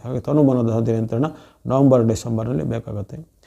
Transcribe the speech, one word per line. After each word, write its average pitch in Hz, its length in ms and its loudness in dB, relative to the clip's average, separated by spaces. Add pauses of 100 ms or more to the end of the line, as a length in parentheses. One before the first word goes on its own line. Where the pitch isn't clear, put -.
ಹಾಗೆ 127 140 -6
ತನು, 147 240 2
ಮನದ 117 460 2
ನಿಯಂತ್ರಣ 113 360 -2 (400)
ನವೆಂಬರ್, 131 420 4
ಡಿಸೆಂಬರ್‌ನಲ್ಲಿ 117 560 -2
ಬೇಕಾಗುತ್ತೆ. 113 840 -8